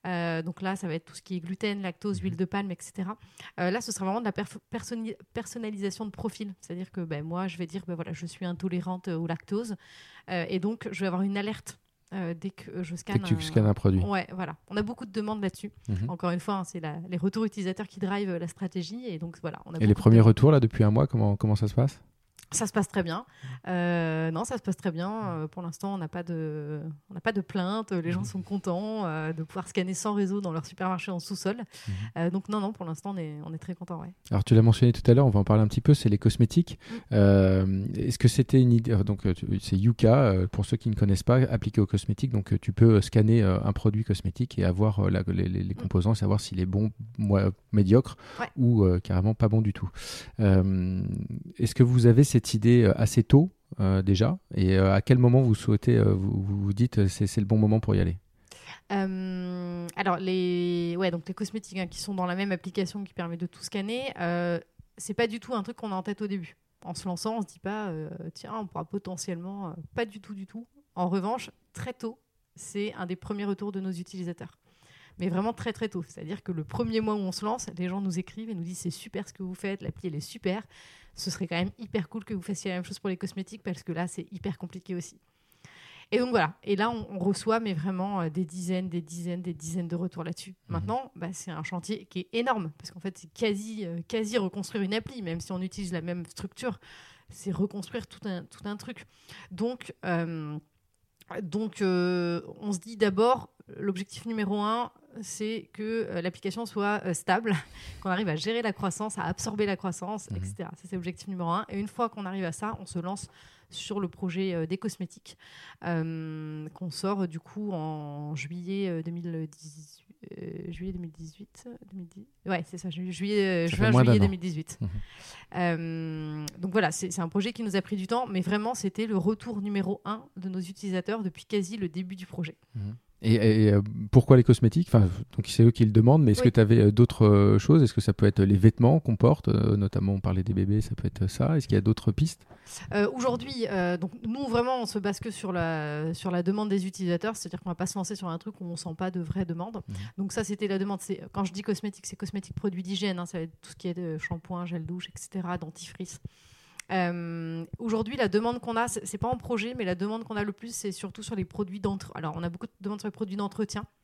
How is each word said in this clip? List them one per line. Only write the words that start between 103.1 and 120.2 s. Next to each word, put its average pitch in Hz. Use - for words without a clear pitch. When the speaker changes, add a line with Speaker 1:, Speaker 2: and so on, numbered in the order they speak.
Speaker 1:
l'objectif 196
numéro 208
un, 220
c'est 214
que, 220
euh, 180
l'application 190
soit, 208
euh, 175
stable, 214
<laughs> -
qu'on 190
arrive 190
à 156
gérer 220
la 220
croissance, 202
à 175
absorber 208
la 196
croissance, 190
Speaker 2:
Mhm. -
Speaker 1:
et 92
cetera. -
Ça, -
c'est 196
l'objectif 175
numéro 180
un. 190
Et 196
une 202
fois 233
qu'on 208
arrive 190
à 165
ça, 214
on 185
se -
lance 185
sur -
le 180
projet, 185
euh, 165
des 170
cosmétiques, -
euh, 160
qu'on 180
sort, 196
euh, 180
du 160
coup 208
en 151
juillet, 175
euh, 165
deux 165
mille 165
dix, 151